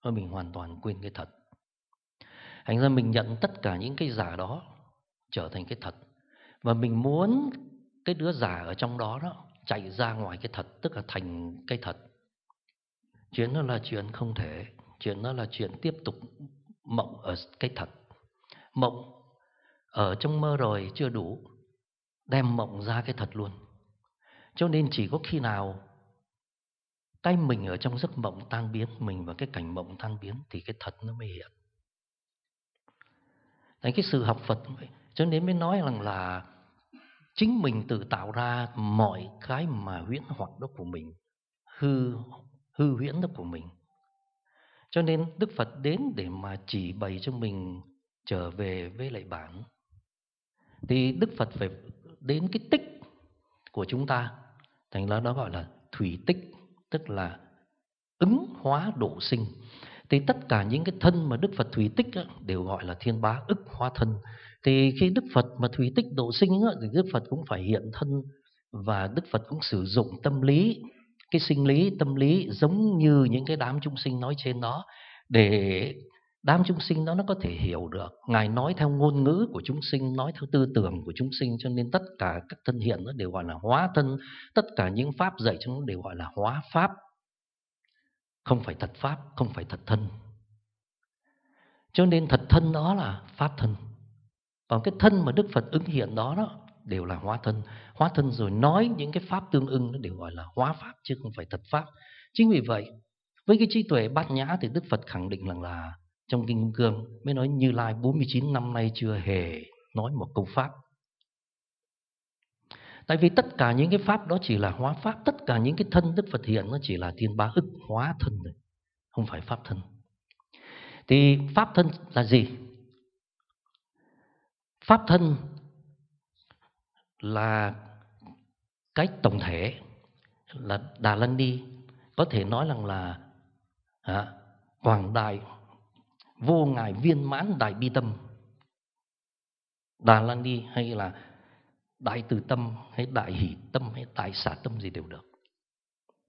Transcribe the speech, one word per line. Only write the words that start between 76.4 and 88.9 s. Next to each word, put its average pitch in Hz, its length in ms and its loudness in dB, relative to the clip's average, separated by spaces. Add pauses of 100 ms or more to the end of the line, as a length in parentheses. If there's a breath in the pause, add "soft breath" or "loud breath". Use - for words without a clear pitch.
đám 170 220 6
chúng 180 160 0
sinh 160 240 0
đó 165 100 -2
nó 196 140 0
có 196 120 2
thể 87 100 -2
hiểu 85 380 -2
được. 87 240 -8 (160)
Ngài 110 200 4
nói 127 280 0
theo 151 120 2
ngôn 143 360 4
ngữ 180 280 4
của 175 120 -8
chúng 143 180 -4
sinh, 131 340 -2
nói 135 160 -4
theo - 100 -10 (100)
tư 135 220 4
tưởng 90 300 2
của 87 120 -8
chúng 127 120 -2 (120)
sinh, 123 180 -2
cho 127 120 -6
nên 120 200 -2
tất 165 120 2 (160)
cả 85 300 -2
các - 160 -14
thân 123 140 0
hiện 104 260 0
nó 120 80 -10
đều 104 180 -6
gọi 90 140 -4
là 82 100 -6
hóa 123 400 2
thân, 139 240 2 (360 loud breath)
tất 214 100 4 (120)
cả 92 120 0
những 120 300 -2
pháp 180 200 0
dạy 110 220 2
trong 127 200 -6
nó 147 40 -4
đều 95 160 -4
gọi 90 160 -10
là 85 180 -8
hóa 117 280 -2 (100)
pháp. 175 180 4 (1500)
Không 123 180 4
phải 90 120 -6
thật - 200 -8